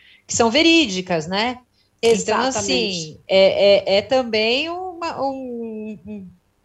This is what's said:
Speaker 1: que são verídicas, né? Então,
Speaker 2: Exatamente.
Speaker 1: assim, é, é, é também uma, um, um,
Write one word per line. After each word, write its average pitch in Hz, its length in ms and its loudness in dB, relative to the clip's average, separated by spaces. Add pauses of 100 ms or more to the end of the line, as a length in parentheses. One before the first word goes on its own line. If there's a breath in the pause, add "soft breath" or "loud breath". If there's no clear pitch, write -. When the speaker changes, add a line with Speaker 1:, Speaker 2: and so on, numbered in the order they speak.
(260 soft breath)
Speaker 1:
que - 80 -10
são 233 160 2
verídicas, 196 760 2
né? 226 320 -4 (420)
Então, 226 460 2
Speaker 2:
Exatamente. 254 100 -4
Speaker 1:
assim, 196 680 -4
é, 190 680 4
é, 202 40 4
é 214 40 0
também 240 640 0
uma, 339 540 -8
um, 233 800 -8
um, 202 240 -14 (360)